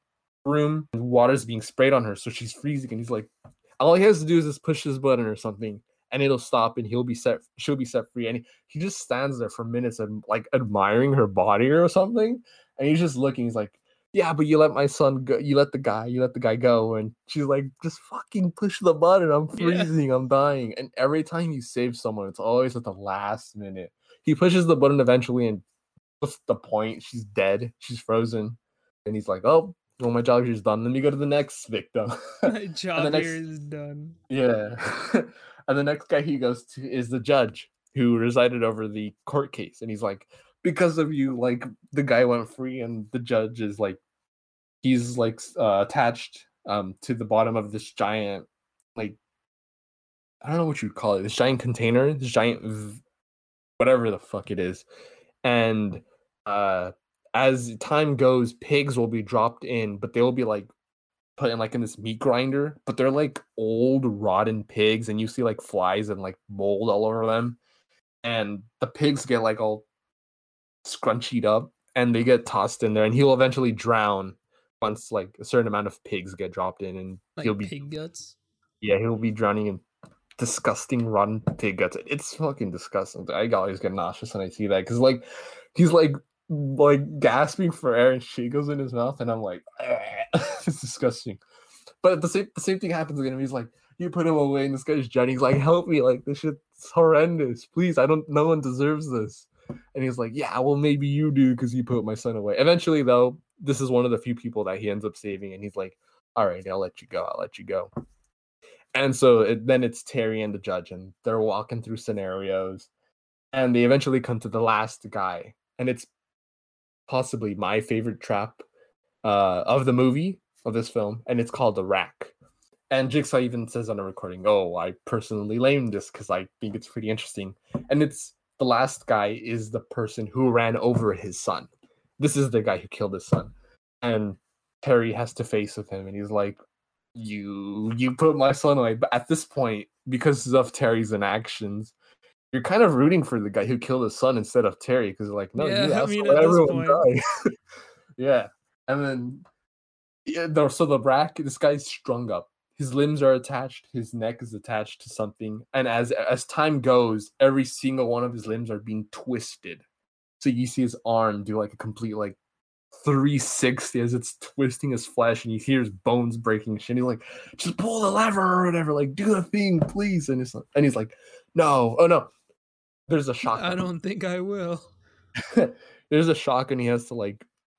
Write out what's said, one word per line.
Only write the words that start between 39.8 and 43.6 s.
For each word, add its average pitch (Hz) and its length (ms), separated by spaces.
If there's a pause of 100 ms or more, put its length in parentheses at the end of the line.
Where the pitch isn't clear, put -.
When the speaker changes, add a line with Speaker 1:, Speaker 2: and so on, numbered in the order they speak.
Speaker 1:
And 113 80
he's 107 120
like, 98 240 (380)
"Because 170 340
of 156 160
you, 135 240
like, 120 260 (280)
the 143 100
guy 127 240
went 120 240
free," 131 300
and 113 320
the 127 80
judge 117 420